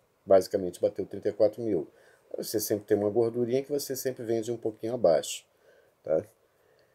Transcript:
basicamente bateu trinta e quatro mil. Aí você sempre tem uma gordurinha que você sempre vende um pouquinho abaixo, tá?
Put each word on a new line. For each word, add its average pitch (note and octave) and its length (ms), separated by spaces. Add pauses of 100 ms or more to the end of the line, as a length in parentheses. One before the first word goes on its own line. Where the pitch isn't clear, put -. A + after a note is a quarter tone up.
(260)
basicamente F#2+ 540
bateu G2+ 260
trinta G2 220
e G2+ 60
quatro G#2+ 280
mil. G2+ 240 (460)
Aí - 140
você - 160
sempre G#2 240
tem G#2+ 100
uma G#2 140
gordurinha A#2 520
que C3+ 80
você C#3+ 240
sempre B2+ 300
vende A2+ 300
um A#2 40
pouquinho A2+ 360
abaixo, E2+ 520 (560)
tá? E2 240 (680)